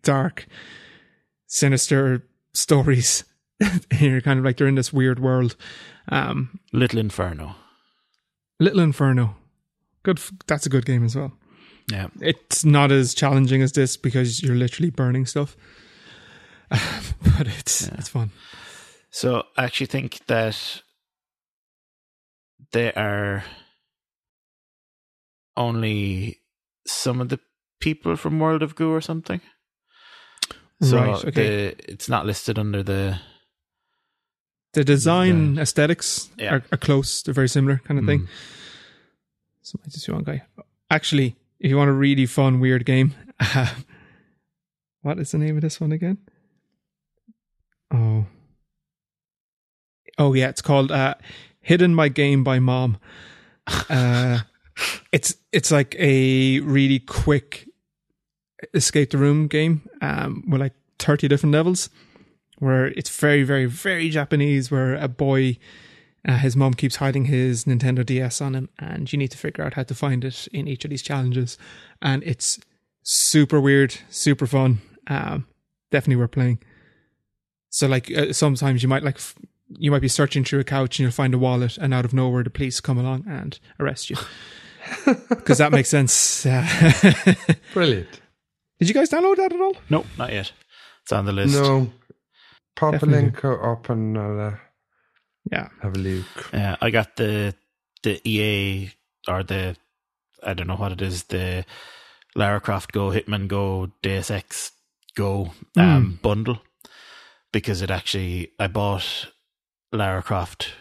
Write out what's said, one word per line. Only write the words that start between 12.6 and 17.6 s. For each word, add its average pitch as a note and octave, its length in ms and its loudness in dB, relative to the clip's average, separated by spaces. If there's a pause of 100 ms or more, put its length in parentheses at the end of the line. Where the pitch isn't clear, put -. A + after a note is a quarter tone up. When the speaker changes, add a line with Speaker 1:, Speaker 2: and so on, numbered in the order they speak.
Speaker 1:
not C#3+ 280 6
as C3+ 240 2
challenging C3+ 480 2
as B2+ 80 0
this C3 260 0
because B2 460 -2
you're B2+ 120 0
literally B2+ 360 -2
burning B2+ 340 -2
stuff. C#3+ 320 -6 (1120)
<laughs> - 0 -
But - 800 0
it's, - 400 -6